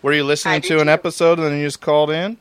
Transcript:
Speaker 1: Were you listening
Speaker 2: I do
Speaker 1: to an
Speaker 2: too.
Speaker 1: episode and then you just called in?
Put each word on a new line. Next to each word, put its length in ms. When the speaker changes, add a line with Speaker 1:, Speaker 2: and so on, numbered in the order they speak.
Speaker 1:
Were 120
you 100
listening 320
Speaker 2:
I 40
do 100
Speaker 1:
to 100
an 80
Speaker 2:
too. 40
Speaker 1:
episode 460
and 120
then 100
you 80
just 140
called 280
in? 320